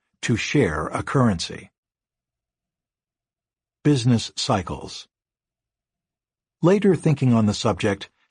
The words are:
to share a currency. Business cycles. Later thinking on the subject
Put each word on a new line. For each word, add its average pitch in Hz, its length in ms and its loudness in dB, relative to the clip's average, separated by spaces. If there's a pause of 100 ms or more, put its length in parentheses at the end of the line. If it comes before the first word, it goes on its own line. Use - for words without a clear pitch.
(220)
to - 140 0
share 85 520 -2
a - 160 -6
currency. - 680 -2 (2000)
Business 127 520 2
cycles. - 720 -6 (1500)
Later 196 340 4
thinking 135 380 2
on 110 120 4
the 104 80 2
subject 101 560 -2 (220)